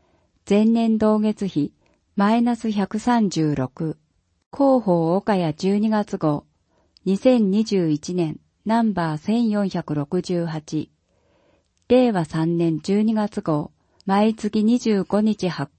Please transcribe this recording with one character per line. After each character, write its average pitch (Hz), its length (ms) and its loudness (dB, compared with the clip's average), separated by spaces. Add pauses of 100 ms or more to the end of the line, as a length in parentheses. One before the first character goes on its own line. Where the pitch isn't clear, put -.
(500)
前 208 160 4
年 226 320 2
同 214 220 2
月 214 280 -2
比、 151 260 -4 (420)
マ 202 220 2
イ 240 40 2
ナ 240 140 0
ス 226 160 -6
百 202 260 -4
三 226 320 0
十 156 260 0
六。 143 420 -6 (540)
広 262 320 2
報 170 320 2
岡 202 220 0
谷 165 160 -2
十 196 240 -2
二 214 120 0
月 208 280 -2
号。 147 280 -2 (600)
二 190 120 0
千 233 320 4
二 214 140 2
十 190 260 0
一 151 240 -4
年、 165 260 -4 (260)
ナ 226 160 2
ン 220 120 0
バ 160 240 -2
ー - 20 -
千 226 300 0
四 202 200 0
百 170 260 -6
六 147 260 -2
十 175 240 -2
八。 156 440 -6 (960)
令 247 240 4
和 175 140 0
三 165 320 -2
年 165 240 0
十 202 220 0
二 220 100 0
月 214 280 -4
号。 156 300 -2 (340)
毎 208 280 2
月 208 300 -2
二 233 160 4
十 208 240 0
五 202 180 0
日 208 280 0
発 143 300 -8